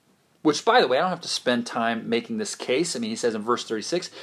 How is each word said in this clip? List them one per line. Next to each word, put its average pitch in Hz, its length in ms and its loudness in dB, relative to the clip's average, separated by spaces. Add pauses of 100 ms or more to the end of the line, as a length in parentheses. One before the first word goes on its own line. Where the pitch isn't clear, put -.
(420)
which, 151 240 2
by 233 160 8
the 160 60 4
way, 127 100 4
I 147 40 4
don't 180 80 2
have 170 120 -4
to - 60 -12
spend 120 380 0
time 117 440 -2
making 117 280 -2
this 107 180 -6
case. 156 400 -2
I 127 40 -6
mean, 113 100 -4
he 110 60 -4
says 110 200 0
in 107 60 -4
verse 113 220 0
thirty-six, 117 460 -4 (140)